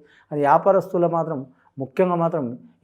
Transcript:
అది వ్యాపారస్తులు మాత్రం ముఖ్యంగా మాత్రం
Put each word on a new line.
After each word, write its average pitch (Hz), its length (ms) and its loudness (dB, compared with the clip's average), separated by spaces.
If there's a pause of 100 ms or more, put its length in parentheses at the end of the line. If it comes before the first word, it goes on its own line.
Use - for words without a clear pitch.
(320)
అది 147 80 -4
వ్యాపారస్తులు 170 680 2
మాత్రం 160 380 -4 (320)
ముఖ్యంగా 180 360 -2
మాత్రం 165 440 -2 (260)